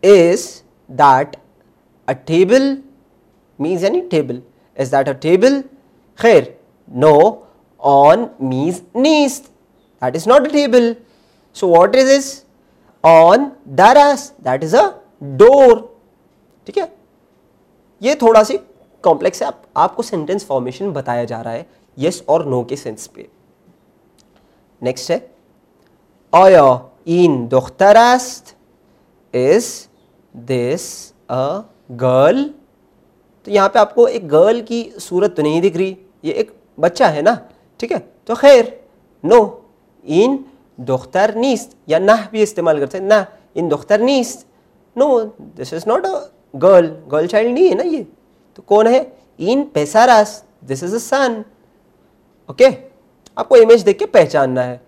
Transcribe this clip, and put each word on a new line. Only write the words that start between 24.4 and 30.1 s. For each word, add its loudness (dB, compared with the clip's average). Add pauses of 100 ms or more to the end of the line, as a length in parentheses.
نیکسٹ -8
ہے، -4 (1120)
آیا 6 (260)
این -2
دختر 2
است؟ 0 (840)
Is -2 (680)